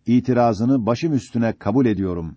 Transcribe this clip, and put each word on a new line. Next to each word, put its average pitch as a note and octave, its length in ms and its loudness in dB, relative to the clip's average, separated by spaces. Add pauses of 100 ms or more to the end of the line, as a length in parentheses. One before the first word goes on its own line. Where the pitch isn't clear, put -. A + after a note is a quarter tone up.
itirazını A#2+ 800 2
başım B2 280 -2
üstüne A#2 400 -2
kabul B2 320 0
ediyorum. F2+ 520 -2